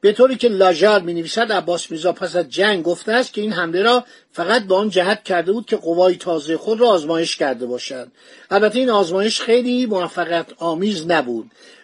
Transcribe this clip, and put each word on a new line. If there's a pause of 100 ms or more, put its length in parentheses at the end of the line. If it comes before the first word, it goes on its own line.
به
طوری
که
لاژار
می‌نویسد
عباس
میرزا
پس
از
جنگ
گفته
است
که
این
حمله
را (260)
فقط
به
آن
جهت
کرده
بود
که
قوای
تازهٔ
خود
را
آزمایش
کرده
باشد. (420)
البته
این
آزمایش
خیلی
موفقیت (120)
آمیز
نبود. (320)